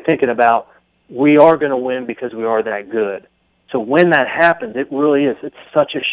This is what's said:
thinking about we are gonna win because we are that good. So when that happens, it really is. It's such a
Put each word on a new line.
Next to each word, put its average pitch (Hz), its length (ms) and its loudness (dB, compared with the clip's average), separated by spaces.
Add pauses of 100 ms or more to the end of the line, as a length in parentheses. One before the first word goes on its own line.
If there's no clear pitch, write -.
thinking 135 240 0
about 117 380 0 (420)
we 147 280 2
are 160 200 6
gonna 139 200 -2
win 127 280 -6
because 120 280 -10
we 113 120 -6
are 113 180 0
that 101 260 -8
good. 101 380 -6 (440)
So 127 80 -4
when 151 320 2
that 135 160 2
happens, 160 480 -2
it 143 160 -6
really 143 340 0
is. 120 180 -2
It's 147 120 -12 (180)
such 147 220 0
a 135 60 -8 (120)